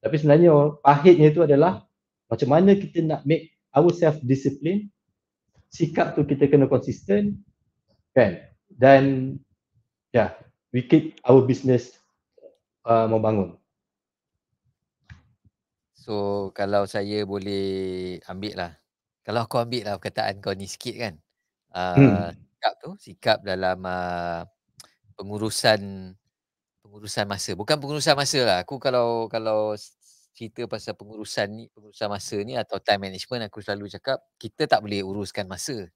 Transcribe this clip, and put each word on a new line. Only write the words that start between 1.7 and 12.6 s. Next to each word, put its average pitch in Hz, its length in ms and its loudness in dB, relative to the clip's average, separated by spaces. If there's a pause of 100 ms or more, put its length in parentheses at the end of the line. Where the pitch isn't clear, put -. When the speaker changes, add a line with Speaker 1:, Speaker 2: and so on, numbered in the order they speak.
Speaker 1:
macam - 240 -2
mana 175 240 6
kita 170 320 0
nak 156 240 -4
make 156 240 -2 (240)
ourselves 156 480 2
discipline, 139 640 -2 (800)
sikap - 480 -4
tu 147 80 0
kita 139 240 0
kena 139 160 6
konsisten, 104 720 -2 (800)
kan? 98 240 2 (300)
Dan, 135 680 4 (720)
ya, 107 240 0 (400)
we 123 80 -2
keep 156 420 0
our 127 220 6
business, 123 560 -2 (880)